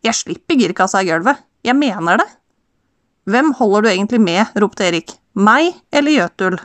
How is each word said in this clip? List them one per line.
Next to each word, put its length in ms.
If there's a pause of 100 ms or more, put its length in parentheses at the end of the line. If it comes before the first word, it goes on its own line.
«Jeg 160
slipper 460
girkassa 340
i 80
gulvet. 320 (240)
Jeg 140
mener 420
det.» 140 (920)
«Hvem 240
holder 300
du 80
egentlig 320
med?» 340
ropte 300
Erik. 240 (260)
«Meg 380 (180)
eller 220
Jøtul?» 500